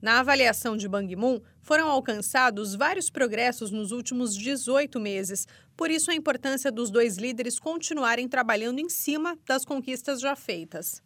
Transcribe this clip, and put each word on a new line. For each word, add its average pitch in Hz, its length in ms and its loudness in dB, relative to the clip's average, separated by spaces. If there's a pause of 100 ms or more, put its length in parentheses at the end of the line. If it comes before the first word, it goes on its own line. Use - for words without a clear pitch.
Na 226 180 6
avaliação 247 580 4
de 202 100 -4
Ban 196 200 -2
Ki-moon, 214 320 0 (240)
foram 311 240 4
alcançados 226 880 2
vários 320 340 0
progressos 233 640 0
nos 208 200 -4
últimos 240 460 -4
dezoito 262 640 0
meses, 196 480 -4 (280)
por 330 140 -2
isso 320 220 0
a - 20 2
importância 269 580 0
dos 226 200 -4
dois 226 260 2
líderes 240 400 -4
continuarem 277 680 -2
trabalhando 240 500 0
em 311 100 -4
cima 320 480 -2 (120)
das 262 180 2
conquistas 262 560 -4
já 277 140 0
feitas. 170 720 -8